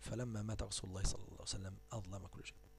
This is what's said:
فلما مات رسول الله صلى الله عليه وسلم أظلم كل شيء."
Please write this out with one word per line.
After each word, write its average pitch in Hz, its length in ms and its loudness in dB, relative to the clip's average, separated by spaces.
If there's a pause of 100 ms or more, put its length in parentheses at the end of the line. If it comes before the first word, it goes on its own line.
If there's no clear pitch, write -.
فلما 113 420 2
مات 107 200 2
رسول 101 280 0
الله 92 120 0
صلى - 200 6
الله - 100 -8
عليه - 100 -10
وسلم 95 340 -2 (160)
أظلم 95 340 -2
كل - 200 -8
شيء." - 100 -10 (220)